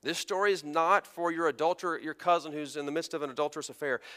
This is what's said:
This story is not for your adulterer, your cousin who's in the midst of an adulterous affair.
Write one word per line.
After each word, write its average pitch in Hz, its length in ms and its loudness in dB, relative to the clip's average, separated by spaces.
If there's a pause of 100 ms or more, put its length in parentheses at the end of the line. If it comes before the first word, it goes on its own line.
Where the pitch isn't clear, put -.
This 165 160 -2
story 202 320 2
is 170 140 0
not 165 420 4
for 170 240 -2
your 165 160 0
adulterer, 160 540 0
your 147 140 -8
cousin 170 360 2
who's 147 260 -6
in 143 80 -6
the 143 60 -6
midst 160 240 -4
of 147 80 -4
an 143 80 -6
adulterous 147 380 -4
affair. 135 320 -2 (160)